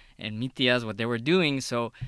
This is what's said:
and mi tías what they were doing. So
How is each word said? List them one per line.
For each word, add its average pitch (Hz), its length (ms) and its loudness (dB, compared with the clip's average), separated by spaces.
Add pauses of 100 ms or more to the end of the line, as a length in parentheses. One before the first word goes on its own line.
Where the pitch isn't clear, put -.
(180)
and 107 220 -8
mi 127 100 -4
tías 123 340 2
what 110 140 -6
they 113 80 -2
were 120 120 0
doing. 143 440 2
So 117 300 -2 (160)